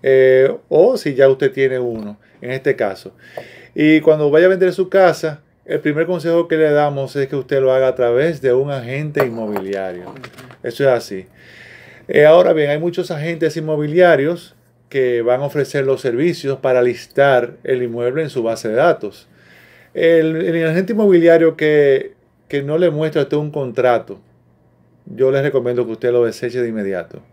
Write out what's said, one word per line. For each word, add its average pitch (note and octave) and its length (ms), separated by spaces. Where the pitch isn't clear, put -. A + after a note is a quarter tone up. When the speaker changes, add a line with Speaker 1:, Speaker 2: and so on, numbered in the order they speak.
Speaker 1:
eh, C3 500
o G#3 260
si C#3+ 200
ya C3+ 120
usted C3+ 240
tiene C3 280
uno, A2 400
en B2 100
este C3+ 240
caso. F#2+ 400
Y D#3 280
cuando D3+ 280
vaya D#3 160
a F#3 40
vender F#3 240
su F#3 160
casa, E3 520
el D3 140
primer D3+ 260
consejo E3+ 420
que D#3+ 100
le D#3 120
damos C#3+ 460
es C#3 120
que D3 80
usted C3+ 240
lo C3 140
haga C3 140
a B2+ 80
través C3 460
de C3 120
un C#3 160
agente C#3+ 560
inmobiliario. G2 840
Speaker 2:
Ujú. - 60
Speaker 1:
Eso B2 220
es C3+ 60
así. A2+ 360
Eh, D3 200
ahora F3 260
bien, D3 160
hay D3 80
muchos E3+ 320
agentes D#3+ 480
inmobiliarios D#3 1000
que B2 360
van B2 180
a C#3+ 40
ofrecer C#3 380
los C3 180
servicios C3+ 580
para B2+ 240
listar B2 800
el B2+ 180
inmueble B2 400
en D3+ 80
su B2 140
base A#2 260
de A2 60
datos. C#3 520
El, E3 400
el E3 320
agente F3+ 260
inmobiliario E3+ 640
que, D3 560
que C#3+ 160
no D3 140
le F3 140
muestra D#3 280
a C#3+ 60
usted D3 100
un D3+ 160
contrato, B2 680
yo - 260
les C3+ 100
recomiendo B2 440
que A2 60
usted A#2+ 220
lo A#2+ 100
deseche A#2 380
de A#2+ 80
inmediato. G2 520